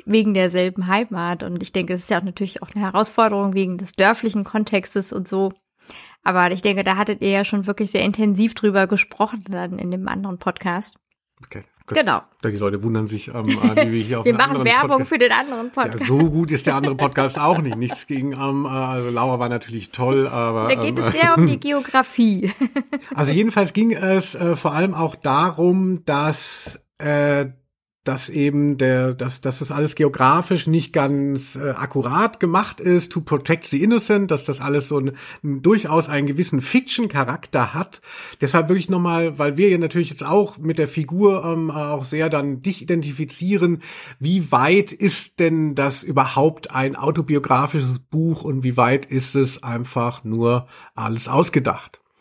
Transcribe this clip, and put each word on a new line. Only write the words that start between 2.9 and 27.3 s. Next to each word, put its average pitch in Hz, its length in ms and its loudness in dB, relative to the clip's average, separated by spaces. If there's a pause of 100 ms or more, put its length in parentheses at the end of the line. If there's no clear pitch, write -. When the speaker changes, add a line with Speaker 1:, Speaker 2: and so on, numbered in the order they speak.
Speaker 1:
wegen 185 240 -2
des 185 160 -10
dörflichen 208 500 2
Kontextes 202 680 -2
und 185 140 -6
so. 190 240 0 (720)
Aber 180 280 4
ich 185 100 -6
denke, 196 220 0
da 190 140 2
hattet 208 240 -2
ihr 196 80 0
ja 196 160 2
schon 202 220 -2
wirklich 202 240 -2
sehr 185 120 2
intensiv 208 520 2
drüber 196 320 2
gesprochen 208 600 -2
dann 180 320 -8
in 180 120 -6
dem 185 160 -6
anderen 190 320 -6
Podcast. 180 580 -6 (460)
Speaker 2:
Okay. - 200 -18 (260)
Gut. - 100 0
Speaker 1:
Genau. 175 200 2 (240)
Speaker 2:
Ja, 113 60 2
die 101 80 -4
Leute 101 260 -2
wundern 110 240 0
sich, 104 220 -8
ähm, 117 180 -6
äh, - 400 4
wie - 60 -2
wir 117 100 0
hier - 60 -6
Speaker 1:
<laughs> - 0 -
Wir 233 100 -2
Speaker 2:
auf 220 60 -2
einem 240 100 4
Speaker 1:
machen 262 220 2
Speaker 2:
anderen 269 80 0
Speaker 1:
Werbung 247 240 4
Speaker 2:
Podcast 269 200 0
Speaker 1:
für 320 100 0
den 240 120 4
anderen 247 400 -2
Podcast. 117 300 -4
Speaker 2:
Ja, 269 60 -4
so 135 100 2 (140)
gut 156 200 0
ist 139 160 -2
der 147 80 0
andere 139 200 0
Podcast 135 440 0
auch 160 220 2
nicht. 123 160 -2
Nichts 123 300 -6
gegen, 139 260 -4
ähm, 139 320 -2
äh, - 20 -6
also 127 420 -4
Laura 120 300 0
war 120 80 -2
natürlich 117 440 -6
toll, 135 360 2
aber, 117 400 -2
Speaker 1:
Da 131 160 2
geht 123 160 -2
Speaker 2:
ähm, - 60 0
Speaker 1:
es 113 80 2
sehr 330 240 4
um - 100 8
die - 100 2
Speaker 2:
<laughs> - 40 -8
Speaker 1:
Geografie. 254 920 0 (300)
<laughs> - 340 -10
Speaker 2:
Also 139 160 2
jedenfalls 202 400 2
ging 226 220 2
es, 185 420 0
äh, 170 220 0
vor 151 160 -2
allem 175 200 2
auch 160 220 -2
darum, 175 880 2
dass, - 800 -4 (140)
äh, 147 480 2 (580)